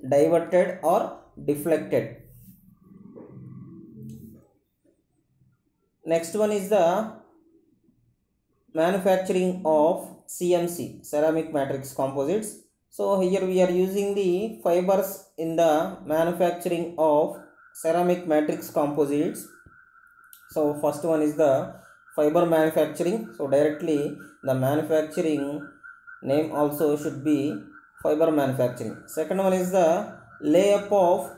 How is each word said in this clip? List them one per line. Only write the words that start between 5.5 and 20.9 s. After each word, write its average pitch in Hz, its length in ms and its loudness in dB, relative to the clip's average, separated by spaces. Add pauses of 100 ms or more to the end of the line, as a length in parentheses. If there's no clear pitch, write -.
Next 165 280 -2
one 214 180 0
is 196 160 -4
the 196 180 4 (1900)
manufacturing 185 920 0
of 156 300 4 (320)
C 180 280 -2
M 175 140 0
C, - 340 -10
ceramic 156 500 0
matrix 135 420 -4
composites. 139 560 -2 (400)
So 196 300 -2
here 185 240 0
we 185 180 0
are 180 80 2
using 190 440 0
the 196 480 -2
fibers 185 480 2 (280)
in 165 180 -4
the 165 480 2
manufacturing 170 920 0
of 156 380 2 (460)
ceramic 180 500 2
matrix 151 380 0
composites. 147 720 0 (1080)
So 147 320 -2
first 147 220 -2